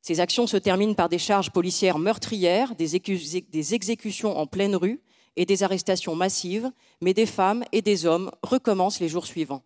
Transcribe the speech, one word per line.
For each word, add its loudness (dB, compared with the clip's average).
Ces -2
actions 2
se -2
terminent 2
par 2
des 0
charges 0
policières 0
meurtrières, 0
des -4
écu-, -2
des -2
exécutions -2
en -2
pleine 0
rue -2
et 0
des 2
arrestations -2
massives, -2
mais 2
des 6
femmes 0
et 2
des 2
hommes 2
recommencent 0
les -2
jours -4
suivants. -6